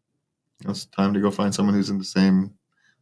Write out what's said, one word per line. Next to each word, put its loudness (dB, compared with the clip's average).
you -10
know, -6
it's -10
time -2
to 0
go 2
find -2
someone 0
who's 0
in -4
the -6
same, 2